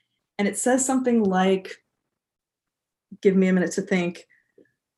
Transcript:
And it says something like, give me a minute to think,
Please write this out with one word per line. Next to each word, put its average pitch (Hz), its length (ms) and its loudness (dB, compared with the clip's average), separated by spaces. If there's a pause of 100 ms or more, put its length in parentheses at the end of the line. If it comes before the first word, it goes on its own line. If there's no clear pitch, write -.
(380)
And 202 100 0
it 202 80 -6
says 254 280 0
something 247 380 0
like, 190 540 0 (1400)
give 190 160 4
me 190 120 4
a 185 40 2
minute 185 200 0
to 190 100 -4
think, 175 440 -4 (720)